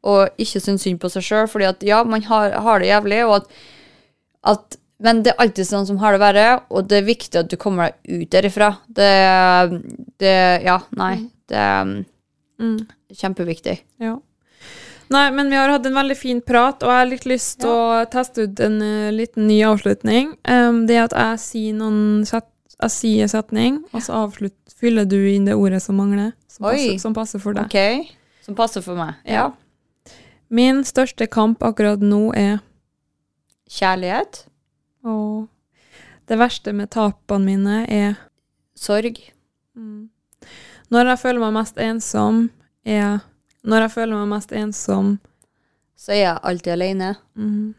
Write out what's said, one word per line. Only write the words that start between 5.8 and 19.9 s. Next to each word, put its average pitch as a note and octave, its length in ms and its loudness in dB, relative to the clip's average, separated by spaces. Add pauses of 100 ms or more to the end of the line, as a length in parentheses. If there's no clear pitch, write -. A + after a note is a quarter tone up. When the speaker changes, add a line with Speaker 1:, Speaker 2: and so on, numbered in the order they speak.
Speaker 1:
som G3+ 100 -2
har G#3 180 2
det G3 60 2
verre, G#3 380 4 (120)
og F#3+ 160 -2
det G3+ 140 4
er G3 60 -2
viktig A3+ 320 -2
at E3+ 120 -2
du F3+ 60 -6
kommer F3+ 320 -2 (140)
deg F3 180 -6
ut E3 100 -10
derifra. G3+ 380 2 (180)
Det, G3+ 220 2 (1080)
det, F#3+ 160 4 (280)
ja, F3+ 140 2 (180)
nei, F#3+ 220 -2
Speaker 2:
Mm. A3 140 -10 (160)
Speaker 1:
det - 100 -4
er G2 480 0 (540)
Speaker 2:
Mm. A3 280 -4 (260)
Speaker 1:
kjempeviktig. F#3 680 -6 (200)
Speaker 2:
Ja. A3+ 180 -6 (920)
Nei, C#4 200 4
men C#4 200 0
vi C#4 40 2
har C4+ 140 4
hatt C#4+ 160 0
en C4 80 -2
veldig C#4 240 0
fin B3 240 -4
prat, B3 400 2
og B3 80 0
jeg B3 80 4
har B3+ 80 6
litt B3+ 200 -6
lyst B3+ 340 -4
til A#3 100 -2
Speaker 1:
Ja. A#3 360 2
Speaker 2:
å A3+ 40 -20
teste B3 380 -4
ut G3 120 -10
en, G#3+ 220 0
eh, G#3+ 300 -2
liten A3 360 -2
ny G#3+ 140 6
avslutning. G#3+ 680 2 (140)